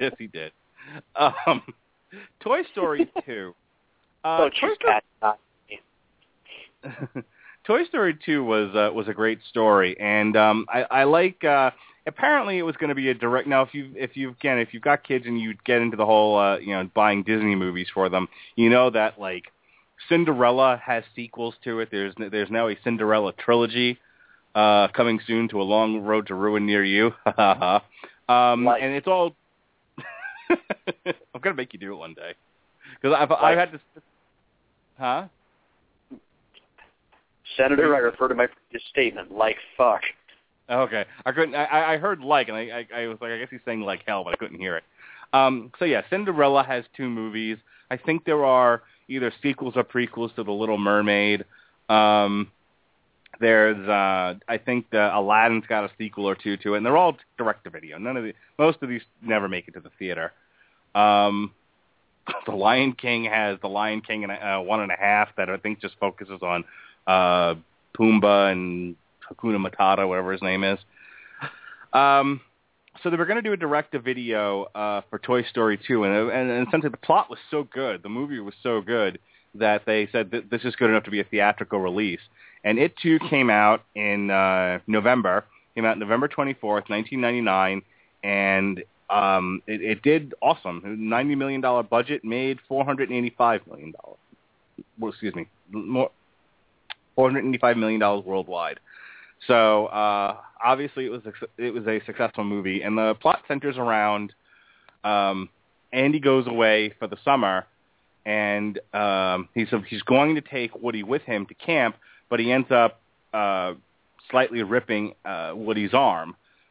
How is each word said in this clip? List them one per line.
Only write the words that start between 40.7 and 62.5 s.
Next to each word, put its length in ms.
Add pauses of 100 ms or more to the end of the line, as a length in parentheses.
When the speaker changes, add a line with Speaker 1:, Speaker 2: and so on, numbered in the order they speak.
Speaker 1:
Okay, 360 (180)
I 80
couldn't. 220
I, 100
I, 300
I 20
heard 240
like, 280
and 100
I, 360
I, 100
I 20
was 160
like, 80
"I 80
guess 120
he's 140
saying 160
like 260
hell," 180
but 100
I 20
couldn't 220
hear 180
it. 80 (480)
Um, 460
so 80
yeah, 240
Cinderella 540
has 200 (140)
two 100
movies. 480 (340)
I 60
think 300
there 180
are 380 (260)
either 240 (100)
sequels 320
or 100
prequels 500
to 100
The 80
Little 240
Mermaid. 680 (420)
Um, 640 (880)
there's, 480
uh, 460 (140)
I 100
think 320
the 260
Aladdin's 520
got 160
a 120
sequel 320
or 60
two 240
to 160
it, 40
and 80
they're 100
all 200 (200)
direct 280
to 60
video. 280
None 180
of 80
the, 100 (240)
most 240
of 60
these 140 (200)
never 260
make 200
it 60
to 60
the 180
theater. 340 (640)
Um, 580 (760)
<laughs> 200
The 60